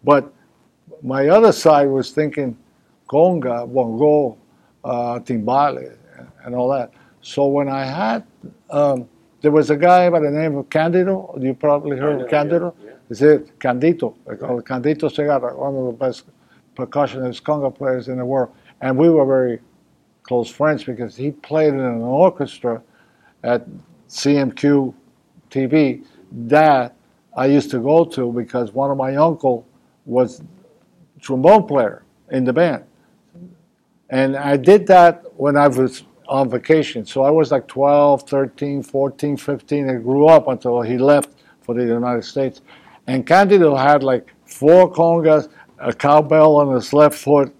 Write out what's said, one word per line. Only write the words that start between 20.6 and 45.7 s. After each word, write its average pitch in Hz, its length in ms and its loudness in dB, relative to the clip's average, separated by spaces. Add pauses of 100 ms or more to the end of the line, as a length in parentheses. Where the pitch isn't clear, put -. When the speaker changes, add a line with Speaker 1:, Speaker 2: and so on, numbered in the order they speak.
Speaker 1:
because 117 320 -12
he 135 140 -8
played 151 460 -2
in 135 40 -4
an 120 220 -4
orchestra 127 800 -2 (640)
at 120 240 -4 (400)
C 143 300 -2
M 135 140 -2
Q 139 440 0 (560)
T 135 160 -4
V. 139 340 0 (300)
that 131 640 0 (400)
I 131 120 -2
used 143 240 2
to 131 80 -4
go 156 260 2
to 131 260 -6
because 117 420 -6
one 139 180 -4
of 135 60 -4
my 135 180 -4
uncle 139 500 -2 (400)
was - 360 -2 (800)
trombone 160 460 2
player 127 360 -4 (280)
in 131 120 -2
the 127 100 -2
band. 160 300 -2 (1300)
And 135 260 -2
I 143 220 -2
did 175 300 4
that 175 360 6 (120)
when 143 220 0
I 143 100 4
was 131 360 -2 (240)
on 135 220 -2
vacation. 123 560 -2
So - 180 -4
I 143 80 2
was, 156 200 0
like, 135 160 -4
twelve, 143 560 0
thirteen, 143 600 -6
fourteen, 139 540 -6
fifteen, 143 520 -6
and 123 140 -6
grew 139 240 2
up 160 200 6
until 123 340 -2
he 117 160 -4
left 139 320 2 (320)
for 123 140 -8
the 123 80 -4
United 120 400 -4
States. 131 380 -8 (460)
And 127 180 -4
Candido 180 500 4
had, 139 280 2
like, 131 300 -2 (120)
four 175 460 4
congas, 160 580 2 (300)